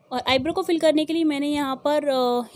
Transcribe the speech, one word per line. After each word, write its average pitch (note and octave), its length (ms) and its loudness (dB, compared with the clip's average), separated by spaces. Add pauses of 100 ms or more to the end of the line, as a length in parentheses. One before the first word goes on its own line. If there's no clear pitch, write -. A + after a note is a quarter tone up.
(120)
और B3 160 -4
आईब्रो C4 240 0
को F#4+ 100 -2
फिल F4 160 0
करने D#4 260 2
के D#4+ 80 -4
लिए E4 120 0
मैंने C#4+ 240 0
यहाँ C#4+ 360 -2
पर, D4 240 0
अ, B3 480 0